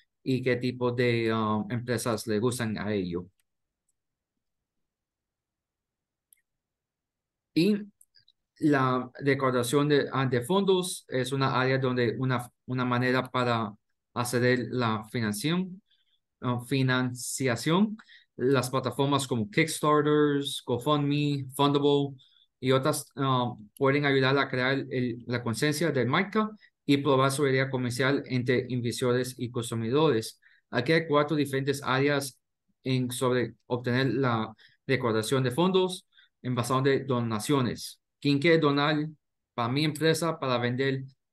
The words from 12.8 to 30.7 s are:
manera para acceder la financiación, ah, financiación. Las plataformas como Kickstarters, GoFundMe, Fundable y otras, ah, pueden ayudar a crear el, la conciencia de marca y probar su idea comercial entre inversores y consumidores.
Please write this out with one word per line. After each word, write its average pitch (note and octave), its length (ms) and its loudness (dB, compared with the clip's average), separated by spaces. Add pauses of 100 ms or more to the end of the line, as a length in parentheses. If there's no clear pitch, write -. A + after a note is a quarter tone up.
manera B2+ 440 0
para A#2 420 0 (420)
acceder B2 580 0
la A2+ 400 -2
financiación, D#3 720 -4 (600)
ah, B2 240 -4
financiación. C3 1300 0 (380)
Las B2+ 360 2
plataformas C3+ 560 0
como A2+ 200 -2
Kickstarters, D3+ 1160 2
GoFundMe, C#3+ 800 0 (100)
Fundable C#3+ 600 2 (440)
y C3 120 0
otras, C3+ 340 0 (100)
ah, B2+ 380 0 (240)
pueden C#3 280 2
ayudar C3+ 340 4
a C3+ 100 0
crear C3+ 400 -2
el, B2 380 -4
la A#2+ 160 -4
conciencia D3 480 0
de C3 140 0
marca G3+ 440 0 (340)
y C#3+ 140 4
probar C3+ 340 4
su C#3 160 0
idea C3 220 2
comercial C3 560 0
entre B2 440 0
inversores B2 680 -2
y A#2+ 140 -6
consumidores. A#2 880 -2 (300)